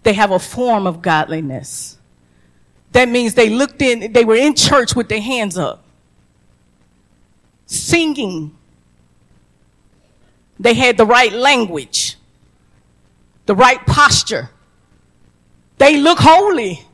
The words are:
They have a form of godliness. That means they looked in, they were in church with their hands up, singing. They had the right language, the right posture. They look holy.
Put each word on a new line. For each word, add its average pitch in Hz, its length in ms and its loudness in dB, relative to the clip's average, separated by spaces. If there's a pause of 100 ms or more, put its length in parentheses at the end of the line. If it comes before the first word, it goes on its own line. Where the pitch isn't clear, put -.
They 214 120 0
have 202 180 0
a 180 80 0
form 226 480 -4
of 170 160 -8
godliness. 156 960 -6 (920)
That 247 140 2
means 240 280 -2
they 226 140 4
looked 262 340 -4
in, 233 280 -4
they 233 140 4
were 220 100 2
in 277 200 2
church 262 400 0
with 240 120 -4
their 214 140 -6
hands 214 360 -6
up, - 280 -8 (1800)
singing. 254 880 -6 (2000)
They 233 140 2
had 247 240 0
the 226 80 4
right 240 260 2
language, 226 840 -4 (1300)
the 208 100 0
right 254 300 4
posture. 220 640 0 (1300)
They 285 200 4
look 320 200 2
holy. 320 760 2